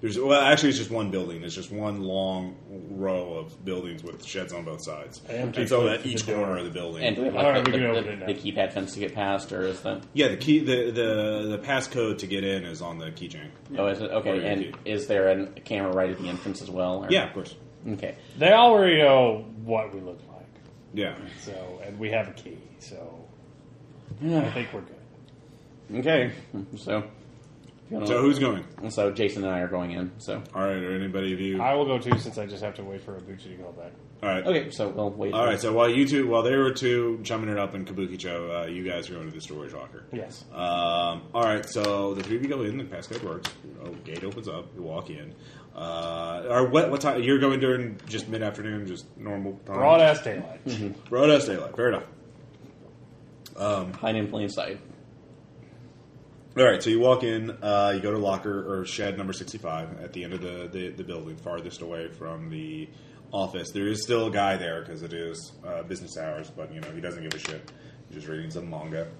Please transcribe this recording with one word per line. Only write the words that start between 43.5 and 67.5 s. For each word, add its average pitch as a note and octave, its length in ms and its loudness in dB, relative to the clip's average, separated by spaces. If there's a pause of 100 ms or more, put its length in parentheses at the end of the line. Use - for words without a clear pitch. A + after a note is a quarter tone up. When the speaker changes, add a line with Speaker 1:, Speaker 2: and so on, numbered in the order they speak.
Speaker 1:
You C#2 180 -16
know, F2 80 -10 (140)
gate E2 180 -10
opens G2+ 240 -8
up, E2+ 280 -10
you F2+ 80 -10
walk E2 260 -8
in. D2+ 240 -14 (420)
Uh, E2+ 760 -6
or B2 200 6
what, D3+ 220 6
what C#3 100 0
time? C3+ 220 2
You're C3+ 160 6
going C3+ 200 4
during B2 380 2 (100)
just G#2+ 220 -6
mid-afternoon, G#2+ 580 -4
just F2+ 180 -10 (120)
normal G2 360 -6 (120)
time? G2 120 -6
Speaker 2:
Broad-ass D3+ 440 8
daylight. F#2+ 440 -8
Speaker 3:
Mm-hmm. G#2+ 440 -6
Speaker 1:
Broad-ass C#3 360 8
daylight, F#2+ 300 -4
fair A#2+ 140 4
enough. G2 140 0 (1500)
Um, G2 360 -2
Speaker 3:
Hide A2 220 -2
in G#2 120 0
plain G#2 220 -4
sight. F2+ 300 -6 (1800)
Speaker 1:
All B2+ 80 10
right, G2+ 180 6
so A#2 60 0
you A2+ 100 4
walk B2+ 240 6
in, A2+ 260 -2
uh, G2+ 460 2
you F#2 60 -2
go G#2 100 0
to G#2+ 60 0
locker G2 600 -2
or F#2 60 -4
shed G2 320 -4
number F#2+ 140 -6
sixty-five E2 720 -8
at F2 80 -12
the F2 140 -10
end E2+ 80 -10
of F2 80 -8
the, F2 300 -10
the, F2+ 180 -8
the F#2 140 -12
building, D#2+ 340 -10
farthest E2+ 440 -10
away E2 280 -8
from D#2+ 400 -10
the D#2+ 400 -8 (420)
office. F#2+ 400 -4
There G2+ 160 -2
is G#2 160 -2
still A#2 240 2
a G#2 40 -2
guy G2 260 2
there E2 260 -6
'cause E2 200 -12
it E2 100 -10
is, E2 400 -10 (120)
uh, F2 180 -6
business F2 340 -10
hours, D#2 320 -8
but, D#2 240 -14
you D#2+ 80 -12
know, D#2 120 -12
he E2 60 -10
doesn't E2+ 240 -8
give D#2+ 100 -6
a D#2 60 -8
shit. - 320 -10 (380)